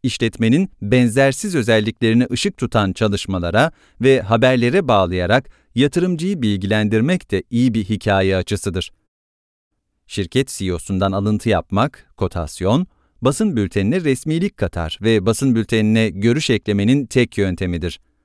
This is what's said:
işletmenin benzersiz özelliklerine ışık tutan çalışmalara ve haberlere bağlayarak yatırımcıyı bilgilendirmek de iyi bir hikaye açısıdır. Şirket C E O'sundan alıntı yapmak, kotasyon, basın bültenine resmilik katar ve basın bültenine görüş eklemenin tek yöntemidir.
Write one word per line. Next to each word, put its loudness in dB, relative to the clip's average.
işletmenin 0
benzersiz 2
özelliklerine 2
ışık -4
tutan 0
çalışmalara 0
ve 4
haberlere 2
bağlayarak 2
yatırımcıyı 0
bilgilendirmek 0
de -2
iyi 2
bir -2
hikaye 0
açısıdır. -4
Şirket -4
C -8
E -2
O'sundan -2
alıntı -2
yapmak, -2
kotasyon, -2
basın 0
bültenine 0
resmilik -2
katar -6
ve 2
basın 2
bültenine 0
görüş 0
eklemenin 0
tek 0
yöntemidir. -4